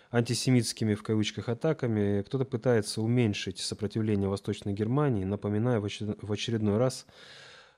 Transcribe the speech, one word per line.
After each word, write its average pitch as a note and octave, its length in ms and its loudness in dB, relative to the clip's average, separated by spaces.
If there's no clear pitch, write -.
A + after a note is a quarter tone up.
антисемитскими, A#2 880 2
в - 80 -6
кавычках, G#2+ 460 -2
атаками A2 720 0
кто-то C3 220 -2
пытается A#2 580 0
уменьшить A2+ 560 0
сопротивление G#2 680 -2
Восточной G2+ 460 -4
Германии, A2 520 0
напоминая G#2 540 0
в G2+ 60 -2
очер-, G#2 340 -6
в G2+ 120 -6
очередной G#2+ 480 0
раз B2+ 260 -2